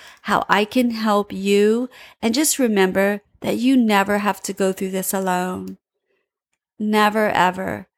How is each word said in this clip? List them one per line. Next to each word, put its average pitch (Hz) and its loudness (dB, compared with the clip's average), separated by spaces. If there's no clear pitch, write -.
how 208 0
I 202 2
can 247 0
help 214 -2
you. 202 2
And 226 0
just 294 0
remember 196 2
that - -4
you 254 2
never 208 2
have 202 -4
to 202 -8
go 190 0
through 190 -8
this 185 -4
alone. 185 -4
Never, 214 2
ever. 190 -2